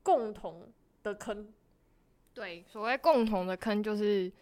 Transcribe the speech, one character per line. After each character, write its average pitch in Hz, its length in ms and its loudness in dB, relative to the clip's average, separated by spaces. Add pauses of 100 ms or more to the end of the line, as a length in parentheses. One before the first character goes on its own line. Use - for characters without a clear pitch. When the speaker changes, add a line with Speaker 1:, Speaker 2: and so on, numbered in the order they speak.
Speaker 1:
共 233 300 2
同 170 380 -14 (320)
的 208 120 -4
坑。 208 380 -10 (800)
Speaker 2:
对， 180 340 -12
所 214 160 -12
谓 247 160 0
共 277 260 6
同 196 220 0
的 185 100 -2
坑， 208 260 0
就 214 120 -2
是 202 460 0